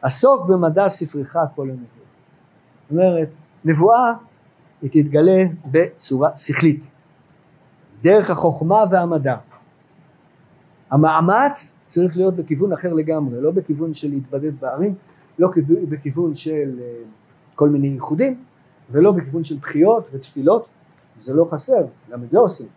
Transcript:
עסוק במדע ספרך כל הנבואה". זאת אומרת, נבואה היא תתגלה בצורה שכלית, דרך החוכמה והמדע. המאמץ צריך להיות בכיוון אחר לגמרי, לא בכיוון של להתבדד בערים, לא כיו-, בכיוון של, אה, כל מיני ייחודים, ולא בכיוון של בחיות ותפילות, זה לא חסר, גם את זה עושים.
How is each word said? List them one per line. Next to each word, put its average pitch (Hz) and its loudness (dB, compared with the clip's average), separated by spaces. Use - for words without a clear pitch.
עסוק 220 2
במדע 180 2
ספרך 151 -8
כל 151 -10
הנבואה". 127 -10
זאת - -12
אומרת, 170 0
נבואה 220 4
היא 139 -6
תתגלה 156 4
בצורה 156 0
שכלית, 147 0
דרך 190 4
החוכמה 165 2
והמדע. 165 0
המאמץ 165 2
צריך 175 -2
להיות 185 0
בכיוון 170 -2
אחר 175 -6
לגמרי, 151 -4
לא 151 0
בכיוון 165 -4
של 147 -8
להתבדד 139 -8
בערים, 143 -4
לא 180 4
כיו-, 165 0
בכיוון 151 -6
של, 143 -6
אה, 120 -14
כל 147 2
מיני 139 0
ייחודים, 160 -4
ולא 165 4
בכיוון 165 -4
של 160 -10
בחיות 175 0
ותפילות, 139 -2
זה 120 -10
לא 160 4
חסר, 170 0
גם 120 -14
את 117 -10
זה 185 4
עושים. 175 0